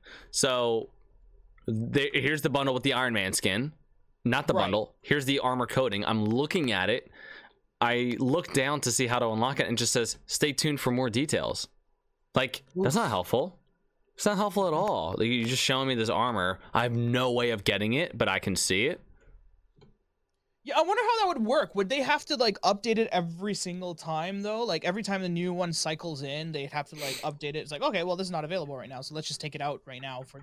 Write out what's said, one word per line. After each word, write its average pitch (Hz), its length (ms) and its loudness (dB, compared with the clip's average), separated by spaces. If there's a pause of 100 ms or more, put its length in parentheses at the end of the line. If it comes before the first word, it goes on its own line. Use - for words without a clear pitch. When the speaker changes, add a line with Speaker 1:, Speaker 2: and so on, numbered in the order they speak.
(320)
Speaker 1:
so 123 580 2 (800)
the, 120 460 0
here's 143 280 2
the 160 80 2
bundle 135 240 2
with 127 80 0
the 131 120 2
Iron 123 200 2
Man 95 200 0
skin. 107 380 0 (540)
Not 127 220 2
the - 80 2
Speaker 2:
Right. - 80 4
Speaker 1:
bundle. 101 400 0
Here's 143 220 0
the 139 120 2
armor 127 300 0
coating. 110 360 0
I'm 110 220 0
looking 131 460 2
at 95 180 2
it. 123 220 -2 (680)
I 120 400 2
look 131 340 2
down 139 280 2
to 127 100 0
see 127 140 2
how 120 140 2
to 120 80 2
unlock 113 320 0
it, 135 80 0
and 117 60 0
it 117 40 0
just 117 160 0
says, 117 320 0
"Stay - 260 0
tuned 143 280 0
for - 100 0
more 123 220 2
details." 101 560 0 (640)
Like, 131 300 0 (120)
that's 175 200 2
not 226 100 4
Speaker 2:
Oof. 147 60 0
Speaker 1:
helpful. 117 480 0 (560)
It's - 100 -8
not 208 120 4
helpful 202 280 2
at 165 80 2
all. 143 420 0
Like, 113 120 0
you're 120 200 0
just 127 140 0
showing 135 260 2
me 131 60 0
this 113 160 0
armor. 95 500 0 (140)
I 117 100 2
have 123 120 0
no 123 380 2
way 120 180 2
of 104 140 -4
getting 104 280 2
it, 147 240 -2
but 117 120 2
I 95 100 0
can 98 160 -2
see 95 320 2
it. - 140 -4 (1700)
Speaker 2:
Yeah, 285 120 2
I - 20 6
wonder 403 220 2
how 453 160 2
that 403 80 4 (100)
would 220 80 0
work. 240 300 2
Would 196 140 0
they 277 120 0
have 294 240 0
to, 294 120 -4
like, 220 240 2
update 202 360 2
it 226 140 2
every 180 420 -2
single 180 400 -6
time, 165 480 -4
though? 214 220 -2
Like, 175 200 -2
every 185 200 -2
time 196 180 -2
the 185 80 -2
new 175 240 0
one 175 180 -2
cycles 156 520 -4
in, 151 280 -6
they'd 139 220 -8
have 147 160 -4
to, 156 60 -16
like, 147 220 -6
update 151 320 -6
it. 151 80 -4
It's 151 140 -6
like, 156 120 -4
"Okay, 214 200 2
well, 180 120 0
this 190 100 -4
is 180 60 -6
not 160 120 -2
available 151 320 -4
right 123 140 -12
now, 131 120 -10
so 143 120 -12
let's 156 140 -6
just - 120 -6
take 147 140 -8
it 143 80 -8
out 143 240 -4
right 127 160 -14
now 131 220 -10
for 139 180 -20